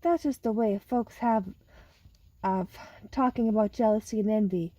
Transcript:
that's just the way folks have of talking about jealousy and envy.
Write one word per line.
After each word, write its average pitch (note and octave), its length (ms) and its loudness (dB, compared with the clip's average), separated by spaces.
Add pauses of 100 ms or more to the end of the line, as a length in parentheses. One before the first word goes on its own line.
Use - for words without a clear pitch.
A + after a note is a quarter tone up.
that's E4+ 220 0
just C#4 200 -4
the A3+ 80 -2
way G#3+ 260 0
folks A#3+ 400 -4
have A3+ 280 0 (960)
of F#3+ 260 -2 (420)
talking B3+ 380 0
about G#3 240 2
jealousy G#3+ 460 0
and G#3 100 0
envy. F#3+ 500 0